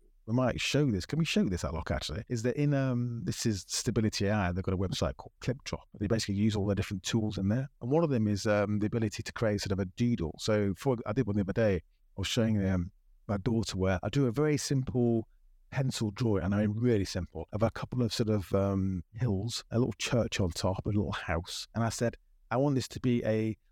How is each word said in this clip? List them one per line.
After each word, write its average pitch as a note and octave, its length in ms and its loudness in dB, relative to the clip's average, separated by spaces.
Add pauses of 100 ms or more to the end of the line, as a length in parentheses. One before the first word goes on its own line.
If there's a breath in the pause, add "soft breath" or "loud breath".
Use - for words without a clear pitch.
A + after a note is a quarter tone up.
(260)
we A2 80 -2
might B2+ 260 2
show C#3+ 300 2
this, F#2+ 160 0
can C#3+ 120 -4
we E3 60 2
show G#3 200 2
this, F2+ 180 -2
Alok, - 280 -4
actually? - 380 -4
Is A#2+ 140 -4
that A#2+ 140 0
in, D3 180 2
um, A#2+ 500 -2
this - 220 -4
is G#2 200 0
Stability G#2+ 600 0
A G#2 80 2
I, F#2 180 0
they've F#2 100 -4
got F#2+ 120 -2
a - 20 -2
website F2 400 -2
called - 240 -18
ClipDrop. - 400 -6 (180)
They G#2 80 -2
basically G#2 280 0
use G#2 200 4
all G2+ 120 0
their G2+ 100 2
different G2 260 -4
tools G#2+ 360 -2
in F#2+ 100 0
there. C3 220 0 (100)
And A#2+ 100 -6
one E3 140 4
of D#3 60 0
them A2 180 2
is, G#2 180 0
um, G#2 320 2
the G#2 80 0
ability A2 360 -2
to - 100 -8
create G#2 300 0
sort F#2+ 100 -2
of F#2 60 0
a G2 80 0
doodle. G2+ 520 0
So G#2 380 2
for, B2+ 300 0
I - 80 -2
did C3 120 2
one G2+ 100 0
the G#2 80 2
other F#2+ 100 -4
day, G#2+ 220 4
I E2+ 40 0 (400)
was F#2 60 -2
showing, A2 420 2
um, F#2 220 0 (360)
my G2+ 120 -2
daughter G#2+ 400 -2
where F#2+ 240 2
I G#2+ 80 -4
do C#3 160 2
a A#2 60 0
very D3 260 2
simple A#2+ 680 2 (460)
pencil B2 380 -2
drawing, G#2 320 0
and F#2 100 0
I G#2+ 140 2
mean G#2+ 100 0
really A2+ 280 4
simple, E2+ 480 -6
of G#2 100 0
a A2 80 4
couple - 320 -4
of A2+ 100 0
sort A2 160 0
of, G#2 240 0
um, F#2+ 520 2 (100)
hills, A2+ 560 -2
a A#2 80 0
little B2+ 200 2
church - 420 0
on F#2 100 2
top, - 340 -2
a - 40 -2
little G2+ 240 0
house. - 640 -6
And A2+ 80 0
I A2 60 0
said, A#2 260 -2 (340)
"I A#2 60 0
want C#3 180 2
this B2+ 140 0
to - 100 -10
be A#2+ 260 2
a A2 320 0 (160)